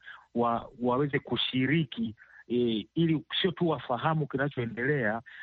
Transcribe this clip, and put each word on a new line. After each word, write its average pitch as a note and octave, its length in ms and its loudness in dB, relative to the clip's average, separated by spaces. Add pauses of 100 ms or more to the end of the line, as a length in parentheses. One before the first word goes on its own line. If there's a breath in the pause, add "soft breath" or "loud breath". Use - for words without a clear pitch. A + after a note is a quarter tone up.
(360 loud breath)
wa-, A#2 340 0 (120)
waweze C3+ 380 2
kushiriki, B2+ 960 0 (320 loud breath)
eh, A#2 380 0 (100)
ili D#3+ 280 2 (180)
sio F#3 100 2
tu F3 160 0
wafahamu C#3+ 600 0
kinachoendelea, A#2+ 920 -2 (220 loud breath)